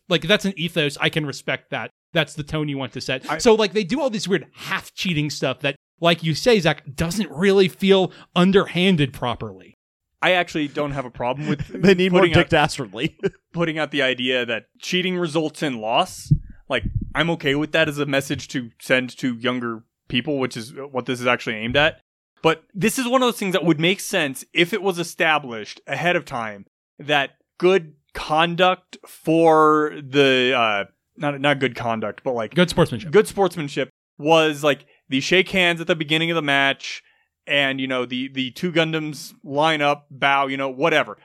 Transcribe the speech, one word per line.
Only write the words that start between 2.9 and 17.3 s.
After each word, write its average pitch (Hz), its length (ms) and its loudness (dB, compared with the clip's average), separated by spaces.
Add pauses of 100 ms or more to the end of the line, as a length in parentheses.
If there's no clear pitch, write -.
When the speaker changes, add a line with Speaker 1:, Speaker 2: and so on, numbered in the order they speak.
Speaker 1:
to 123 80 -10
set. 135 280 -6
Speaker 2:
I 156 80 -2
Speaker 1:
So, 220 160 6
like, 214 200 2
they 214 100 -2
do 196 180 -4
all 254 80 0
this 208 180 -6
weird 180 280 -2
half-cheating 156 720 -4
stuff 135 300 -4
that, 139 160 -4 (240)
like 170 240 2
you 160 100 0
say, 233 260 4
Zach, 156 240 0 (120)
doesn't 170 340 -2
really 190 380 4
feel 190 440 2 (240)
underhanded 180 760 4
properly. 104 640 -8 (440)
Speaker 2:
I 165 120 2
actually 170 360 0
don't 147 240 -4
have 135 140 -6
a 120 60 -14
problem 135 360 -4
with 147 200 -4
Speaker 3:
<laughs> - 140 -8
They 190 120 8
need 180 180 4
more 185 100 6
Speaker 2:
putting 175 120 4
Speaker 3:
Dick 170 140 6
Speaker 2:
out, - 20 -20
Speaker 3:
Dastardly. 143 680 0 (180)
<laughs> - 180 -20
Speaker 2:
putting 160 240 -2
out 147 140 -4
the 143 100 -2
idea 127 460 0
that 113 180 -6 (140)
cheating 180 380 -2
results 160 440 -4
in 131 180 -4
loss. 123 540 0 (340)
Like, 123 160 -2 (300)
I'm 156 180 0